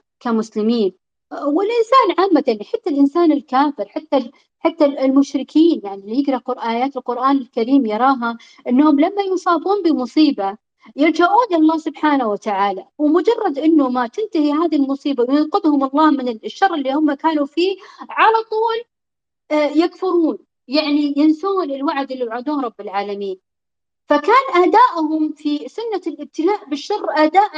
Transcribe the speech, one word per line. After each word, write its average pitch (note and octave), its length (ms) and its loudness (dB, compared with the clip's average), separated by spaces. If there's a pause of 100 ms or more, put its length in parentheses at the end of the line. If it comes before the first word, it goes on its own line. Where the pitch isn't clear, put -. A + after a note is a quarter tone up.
(200)
كمسلمين، A3 720 -2 (380)
والإنسان G#4 840 0
عامة، F4 300 2
يعني G#3+ 160 -2
حتى - 260 -6
الإنسان C#4+ 420 2
الكافر، C#4 560 -2
حتى D4+ 300 -4
ال-، A#3 140 -4 (280)
حتى E4 260 0
ال-، C#4+ 140 0
المشركين، C#4 840 2
يعني G3 180 -12
اللي A3 180 -6
يقرأ C#4 180 -2
قر-، B3 220 -8
آيات A#3+ 380 -4
القرآن B3+ 400 0
الكريم B3 480 0
يراها A#3 520 0 (300)
أنهم C#4 320 4
لما G4+ 220 0
يصابون F#4 640 0
بمصيبة B3+ 720 0 (380)
يلجؤون E4+ 540 2
إلى F4 80 0
الله D#4 200 4
سبحانه D4 500 -2
وتعالى، G3+ 580 -4 (120)
ومجرد E4+ 600 0
أنه D4+ 300 2
ما B3 180 -2
تنتهي D4+ 440 -2
هذه D#4 240 0
المصيبة C4+ 540 -2
وينقذهم D4+ 540 0
الله D4+ 280 2
من C4 160 -2
الشر A#3+ 460 -4
اللي C4+ 200 -4
هم D4 200 0
كانوا D4 320 -2
فيه، F#4 320 -4 (320)
على G4 260 2 (140)
طول، A4+ 340 -2 (680)
آه، D4+ 180 0
يكفرون، E4+ 680 0 (300)
يعني D4 500 0
ينسون D#4 540 0
الوعد C#4 400 -4
اللي B3+ 160 -6
وعدوه B3 340 -6
رب A#3 180 -6
العالمين. G3+ 600 -8 (680)
فكان F#4 540 4
أداؤهم D#4+ 680 2
في D4 360 -6
سنة G#4+ 400 -6
الابتلاء D#4+ 580 -4
بالشر D4 440 -6
أداء D#4 480 2